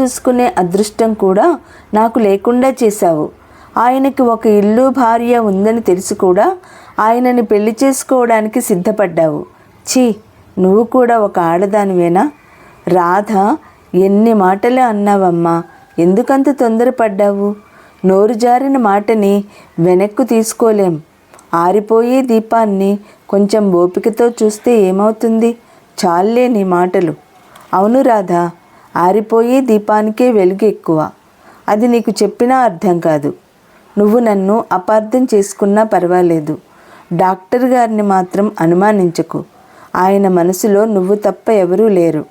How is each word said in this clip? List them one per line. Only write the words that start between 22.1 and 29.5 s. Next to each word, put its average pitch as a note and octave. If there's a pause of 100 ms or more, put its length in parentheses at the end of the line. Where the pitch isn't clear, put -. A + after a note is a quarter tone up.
దీపాన్ని A3 (300)
కొంచెం G3+
ఓపికతో G3+
చూస్తే A3+
ఏమవుతుంది? A3 (500)
చాలే G#3+
నీ G#3
మాటలు." F3+ (600)
"అవును G#3+
రాధా, F3+ (460)
ఆరిపోయే A3+